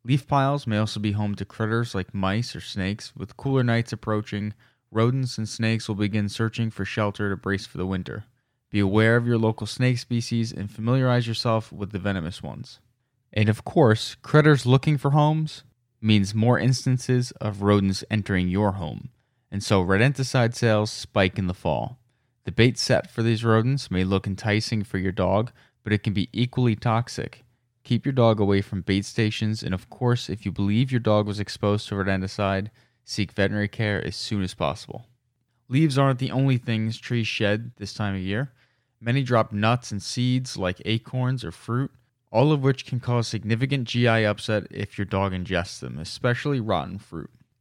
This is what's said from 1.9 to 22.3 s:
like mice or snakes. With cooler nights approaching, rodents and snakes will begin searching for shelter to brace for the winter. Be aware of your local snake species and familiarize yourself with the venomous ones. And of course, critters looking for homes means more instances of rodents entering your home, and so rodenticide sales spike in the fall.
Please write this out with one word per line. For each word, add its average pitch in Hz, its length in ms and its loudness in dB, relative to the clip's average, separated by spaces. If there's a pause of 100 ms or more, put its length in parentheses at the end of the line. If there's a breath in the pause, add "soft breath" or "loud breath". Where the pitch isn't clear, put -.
like 95 180 -6
mice 101 440 -2
or - 40 -12
snakes. 98 560 -6
With 95 200 -12
cooler 135 260 0
nights 117 300 0
approaching, 107 640 -4 (360 soft breath)
rodents 123 480 0
and 110 100 -4
snakes 113 380 -2
will 110 80 -2
begin 104 340 0
searching 113 400 -2
for 101 160 -6
shelter 104 460 -2
to 98 60 -2
brace 98 280 -4
for - 140 -14
the 90 80 -2
winter. 95 380 -6 (460)
Be 104 100 0
aware 107 340 4
of 120 140 2
your 120 100 2
local 110 300 0
snake 127 300 0
species 117 520 -2
and 101 180 -8
familiarize 120 600 0
yourself 113 440 -2
with 104 200 -8
the 101 80 -4
venomous 92 420 -4
ones. - 380 -12 (540)
And 107 140 4
of 107 160 0
course, 117 520 4
critters 151 500 4
looking 135 320 4
for 139 140 0
homes 156 520 2 (380)
means 107 320 4
more 113 240 4
instances 123 720 0 (100)
of 98 220 -6
rodents 101 480 4
entering 98 380 0
your 98 240 2
home, 85 360 -8 (420)
and 101 140 -6
so 98 180 4
rodenticide 120 720 2
sales 107 360 2
spike - 480 0
in 95 80 0
the 90 80 -2
fall. 62 440 -4 (460)